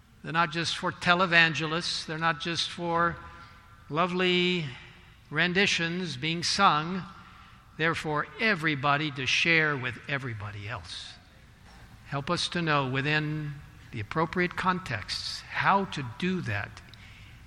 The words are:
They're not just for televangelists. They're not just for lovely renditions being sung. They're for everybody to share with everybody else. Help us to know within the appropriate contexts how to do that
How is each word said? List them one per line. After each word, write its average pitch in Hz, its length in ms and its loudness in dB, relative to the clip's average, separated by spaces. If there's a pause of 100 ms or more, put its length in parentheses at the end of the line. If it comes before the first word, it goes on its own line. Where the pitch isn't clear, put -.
(240)
They're 147 80 -10
not 165 220 2
just 170 240 -2
for 180 160 -2
televangelists. 165 1120 4
They're 160 120 -6
not 160 220 2
just 170 300 -2
for 170 480 0 (720)
lovely 180 720 2 (680)
renditions 170 880 2
being 160 260 -4
sung. 170 600 2 (720)
They're 160 200 2
for 151 320 -2 (120)
everybody 151 720 2
to 131 140 -6
share 156 500 4
with 123 320 -6
everybody 104 600 -6
else. - 460 -12 (920)
Help 139 220 -6
us 170 180 0
to 175 140 -4
know 147 260 2
within 151 680 -2 (360)
the - 80 -8
appropriate 165 560 -2
contexts - 840 -4
how 190 420 2
to 151 220 -6 (120)
do 185 220 -2
that 110 420 -6 (640)